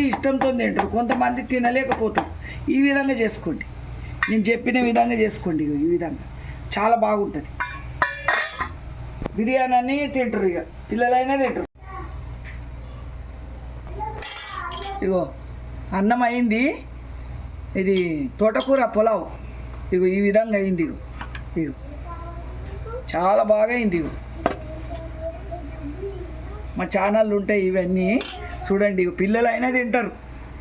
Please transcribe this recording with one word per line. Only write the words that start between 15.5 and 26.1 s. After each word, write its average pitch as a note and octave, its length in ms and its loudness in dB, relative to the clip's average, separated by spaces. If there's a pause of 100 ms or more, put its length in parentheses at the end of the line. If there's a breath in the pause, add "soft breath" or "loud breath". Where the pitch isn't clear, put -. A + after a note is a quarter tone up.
అన్నం A#3+ 300 4
అయింది, A#3+ 340 2 (1160)
ఇది F#3+ 160 4 (420)
తోటకూర B3+ 420 4 (140)
పులావ్. G#3+ 320 4 (680)
ఇగో F#3 200 6
ఈ - 100 2
విధంగా G#3+ 360 4
అయింది. F#3 260 2
ఇగో, C3 100 -6 (640)
ఇగో C#3 120 -2 (1400)
చాలా F#3+ 400 6
బాగా G#3+ 260 6
అయింది. G#3 240 4
ఇగో C#3 100 -2 (2750)